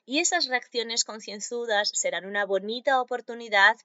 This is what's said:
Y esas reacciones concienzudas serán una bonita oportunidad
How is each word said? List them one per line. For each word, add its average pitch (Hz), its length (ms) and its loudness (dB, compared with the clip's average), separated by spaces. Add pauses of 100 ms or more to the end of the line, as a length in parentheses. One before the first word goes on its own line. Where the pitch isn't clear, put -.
Y 277 120 0
esas 349 280 0
reacciones 233 560 -2
concienzudas 214 920 -4
serán 175 320 -2
una 202 200 -2
bonita 226 560 0
oportunidad 226 840 2